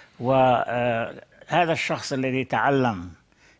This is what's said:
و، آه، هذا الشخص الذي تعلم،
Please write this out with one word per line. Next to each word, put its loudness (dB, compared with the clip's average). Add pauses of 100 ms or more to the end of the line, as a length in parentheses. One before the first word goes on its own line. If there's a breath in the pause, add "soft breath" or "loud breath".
(220 loud breath)
و، 0
آه، 0 (240)
هذا 2
الشخص -4
الذي -2
تعلم، 0 (500 soft breath)